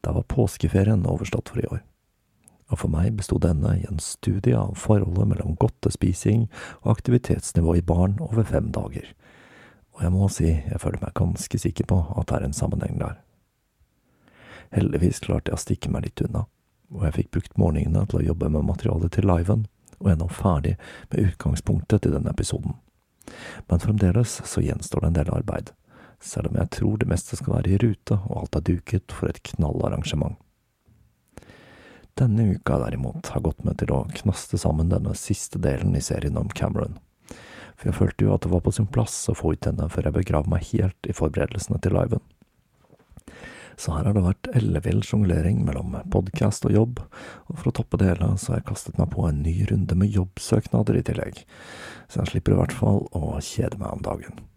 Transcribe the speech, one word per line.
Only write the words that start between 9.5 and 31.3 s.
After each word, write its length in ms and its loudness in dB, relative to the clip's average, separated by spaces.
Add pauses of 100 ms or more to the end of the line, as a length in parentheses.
Og 80 -6
jeg 80 4
må 160 4
si, 220 2
jeg 320 0
føler 180 -2
meg 160 -6
ganske 460 0
sikker 260 -2
på 140 4 (180)
at 80 -2
det 80 0
er 140 -2
en 80 -6
sammenheng 420 -2
der. 160 -4 (1600)
Heldigvis 480 2
klarte 300 -2
jeg 20 -4
å 60 -6
stikke 320 -2
meg 100 -2
litt 220 -8
unna, 180 -2 (480)
og 160 0
jeg 80 -2
fikk 220 0
brukt 180 -6
morgenene 540 2
til 100 0
å 80 2
jobbe 240 0
med 160 2
materialet 480 0
til 140 4
liven, 340 2 (360)
og 100 4
er 100 6
nå 120 -2
ferdig 420 2 (360)
med 200 2
utgangspunktet 760 0
til 120 4
denne 160 -2
episoden. 440 -4 (960)
Men 120 4
fremdeles 600 2
så 180 -2
gjenstår 400 -2
det 80 4
en 100 4
del 140 0
arbeid, 380 -4 (500)
selv 280 -4
om 100 -2
jeg 160 -2
tror 240 0
det 100 2
meste 280 -2
skal 200 0
være 140 2
i 100 4
rute, 360 0 (100)
og 140 -4
alt 160 -2
er 100 -2
duket 460 -2
for 160 -2
et 120 -10 (120)
knallarrangement. 840 -2 (1800)